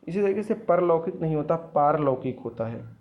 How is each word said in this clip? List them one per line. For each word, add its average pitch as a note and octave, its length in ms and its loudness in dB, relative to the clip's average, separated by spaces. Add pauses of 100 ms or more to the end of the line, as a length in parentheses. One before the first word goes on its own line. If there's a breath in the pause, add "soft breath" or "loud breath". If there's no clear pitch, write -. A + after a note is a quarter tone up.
इसी F3 140 -2
तरीके G3+ 220 2
से G#3+ 100 -2
परलौकिक F3 680 2
नहीं D#3+ 140 0
होता, D3+ 200 0
पारलौकिक C#3+ 840 0
होता A2+ 280 -6
है A#2 340 -12